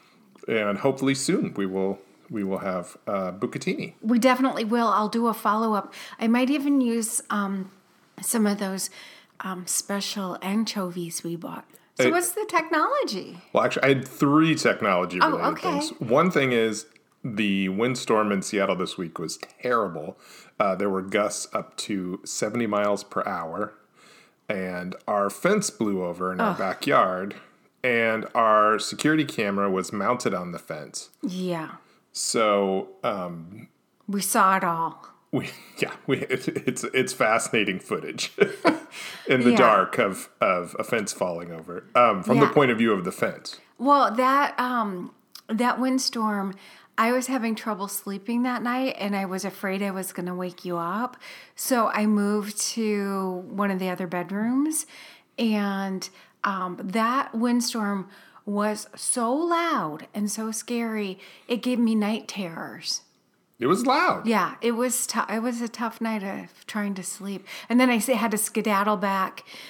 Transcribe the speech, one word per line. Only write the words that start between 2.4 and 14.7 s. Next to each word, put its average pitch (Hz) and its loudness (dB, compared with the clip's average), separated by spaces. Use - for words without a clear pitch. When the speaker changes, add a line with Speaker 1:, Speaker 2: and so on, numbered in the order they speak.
Speaker 1:
will 95 -2
have, 92 -6
uh, 95 -2
Bucatini. 120 -6
Speaker 2:
We 233 2
definitely 254 2
will. 233 0
I'll 208 2
do 233 0
a 220 0
follow-up. 214 0
I 226 0
might 247 4
even 285 2
use, 233 0
um, 196 -4
some 220 2
of 202 0
those, 190 -4
um, 185 -8
special 196 -4
anchovies 180 -4
we 170 -4
bought. 165 -12
So - 4
Speaker 1:
It - 6
Speaker 2:
what's 349 0
the 427 -4
technology? 320 0
Speaker 1:
Well, - 6
actually, - 0
I 135 4
had 135 2
three 151 4
technology-related 95 2